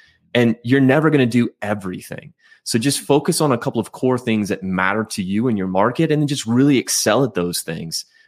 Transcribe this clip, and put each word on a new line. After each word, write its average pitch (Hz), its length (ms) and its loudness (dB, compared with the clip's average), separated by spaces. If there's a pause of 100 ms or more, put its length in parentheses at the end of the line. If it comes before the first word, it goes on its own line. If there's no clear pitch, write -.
(340)
And 120 300 2
you're 135 180 2
never 147 300 4
gonna 139 160 4
do 120 220 2 (120)
everything. 101 720 -8 (300)
So - 160 -2
just 135 220 0
focus 151 380 2
on 151 120 2
a 120 60 0
couple 117 240 -4
of - 100 -8
core 127 260 0
things 110 320 -2
that 95 140 -6
matter 95 480 0
to 107 100 -6
you 101 260 -2
and 110 100 0
your 95 100 -2
market, 120 440 0
and 151 100 0
then 147 60 0
just 135 200 -6
really 127 300 4
excel 113 460 0
at 117 120 -2
those 87 260 -4
things. 82 440 -10 (220)